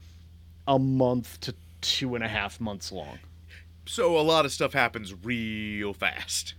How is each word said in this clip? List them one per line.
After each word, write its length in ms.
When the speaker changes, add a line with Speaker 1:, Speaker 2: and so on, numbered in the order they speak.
Speaker 1:
a 120
month 640
to 120
two 340
and 80
a 60
half 320
months 300
long. 280
Speaker 2:
So 320
a 40
lot 240
of 80
stuff 200
happens 400
real 800
fast. 640